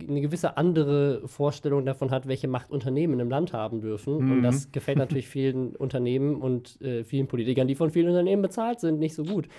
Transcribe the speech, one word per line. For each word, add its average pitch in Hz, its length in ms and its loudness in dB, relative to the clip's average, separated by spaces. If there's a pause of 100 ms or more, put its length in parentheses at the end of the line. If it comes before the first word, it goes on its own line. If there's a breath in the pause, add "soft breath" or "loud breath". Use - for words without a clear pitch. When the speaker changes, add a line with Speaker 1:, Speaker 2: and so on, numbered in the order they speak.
Speaker 1:
eine 143 140 0
gewisse 151 360 -2
andere 143 720 2
Vorstellung 143 580 0
davon 135 260 -2
hat, 131 160 -2
welche 131 200 -2
Macht 127 240 -4
Unternehmen 139 480 0
im 120 100 -2
Land 147 240 0
haben 110 280 -4
dürfen. 110 340 -4
Und 131 240 2
Speaker 2:
Mhm. 123 40 4
Speaker 1:
das 131 280 0
gefällt 139 260 -2
natürlich 135 300 0
Speaker 2:
<laughs> - 0 -
Speaker 1:
vielen 131 480 -2
Unternehmen 131 680 -2
und, 127 400 -4
äh, 120 220 -4
vielen 135 240 -2
Politikern, 127 400 0
die 135 80 0
von 160 160 2
vielen 170 160 4
Unternehmen 180 340 4
bezahlt 226 380 -2
sind, 160 200 0
nicht 156 140 0
so 151 100 -6
gut. 175 240 -4 (120 loud breath)